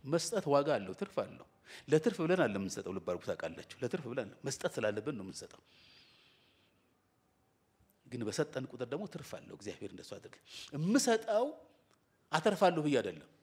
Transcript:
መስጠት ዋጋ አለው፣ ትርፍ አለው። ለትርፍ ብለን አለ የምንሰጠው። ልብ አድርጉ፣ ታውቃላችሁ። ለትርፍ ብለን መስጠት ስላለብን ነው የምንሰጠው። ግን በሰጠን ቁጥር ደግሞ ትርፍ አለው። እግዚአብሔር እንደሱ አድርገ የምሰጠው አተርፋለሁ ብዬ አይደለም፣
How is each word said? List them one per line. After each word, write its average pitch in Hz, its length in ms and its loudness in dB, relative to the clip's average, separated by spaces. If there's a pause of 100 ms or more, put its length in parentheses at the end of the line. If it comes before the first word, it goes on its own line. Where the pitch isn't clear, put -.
መስጠት 170 420 0
ዋጋ 143 260 6
አለው፣ 98 220 -2
ትርፍ - 240 -6
አለው። - 280 -6 (420)
ለትርፍ 156 300 4
ብለን 175 220 4
አለ 113 140 4
የምንሰጠው። 95 380 -4
ልብ 95 140 -6
አድርጉ፣ 90 200 -4
ታውቃላችሁ። 82 520 -6
ለትርፍ 127 280 -4
ብለን 117 240 -4 (120)
መስጠት - 300 -4
ስላለብን 107 420 -2
ነው 98 100 -8
የምንሰጠው። - 360 -14 (2500)
ግን 120 160 -8
በሰጠን 131 440 -2
ቁጥር 123 220 -8
ደግሞ 160 180 -4
ትርፍ - 260 -12
አለው። - 220 -14
እግዚአብሔር 98 360 -10
እንደሱ - 220 -16
አድርገ - 240 -16 (360)
የምሰጠው 220 720 4 (880)
አተርፋለሁ 180 500 4
ብዬ 147 140 4
አይደለም፣ 92 320 -2 (140)